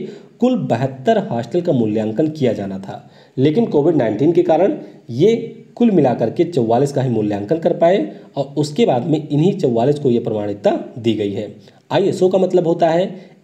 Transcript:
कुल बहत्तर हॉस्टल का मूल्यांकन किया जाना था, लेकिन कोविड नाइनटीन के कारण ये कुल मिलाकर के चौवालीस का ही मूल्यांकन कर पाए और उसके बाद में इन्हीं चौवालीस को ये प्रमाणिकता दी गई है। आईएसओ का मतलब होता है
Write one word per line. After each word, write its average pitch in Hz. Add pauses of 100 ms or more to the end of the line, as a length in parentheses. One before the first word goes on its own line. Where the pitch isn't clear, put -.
(400)
कुल 247
बहत्तर 131 (100)
हॉस्टल 120
का 170
मूल्यांकन 110
किया 123
जाना 98
था, - (280)
लेकिन 156
कोविड 156
नाइनटीन 123
के 170
कारण 175 (340)
ये 185 (400)
कुल 240
मिलाकर 127
के 175
चौवालीस 123
का 131
ही 131
मूल्यांकन 104
कर -
पाए 196 (300)
और -
उसके 156
बाद 127
में 151
इन्हीं 151
चौवालीस 139
को 135
ये 117
प्रमाणिकता 104 (280)
दी 110
गई 101
है। 104 (380)
आईएसओ 180
का 190
मतलब 180
होता 170
है 180 (300)